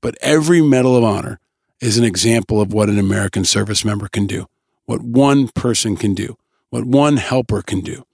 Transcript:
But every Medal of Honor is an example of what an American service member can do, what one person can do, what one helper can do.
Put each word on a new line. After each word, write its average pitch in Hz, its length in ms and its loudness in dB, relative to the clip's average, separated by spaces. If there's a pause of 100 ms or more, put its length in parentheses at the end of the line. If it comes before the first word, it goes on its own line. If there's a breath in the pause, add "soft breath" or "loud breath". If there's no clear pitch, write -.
But 120 200 -6
every 156 400 4
Medal 127 360 4
of 117 80 4
Honor 104 340 -2 (420)
is 113 160 0
an 120 60 4
example 110 580 0
of 101 120 -2
what 104 160 0
an 101 100 0
American 98 460 -2
service 101 400 -2
member 104 240 -4
can 104 180 -2
do, 80 220 -8 (360)
what 117 160 -6
one 135 460 2
person 110 500 -2
can 101 160 -2
do, - 240 -6 (340)
what 120 140 -6
one 139 340 4
helper 117 440 -2
can 95 200 -6
do. 90 320 -12